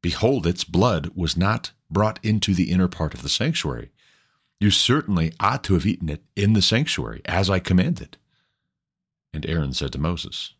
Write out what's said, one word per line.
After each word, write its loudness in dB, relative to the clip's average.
Behold, 0
its -2
blood 0
was -2
not -2
brought 0
into 2
the 0
inner 4
part -4
of -16
the -10
sanctuary. -4
You 4
certainly 2
ought 0
to 2
have 2
eaten 0
it -8
in 4
the 4
sanctuary, 0
as 0
I 2
commanded." 0
And -6
Aaron -2
said -4
to -8
Moses -6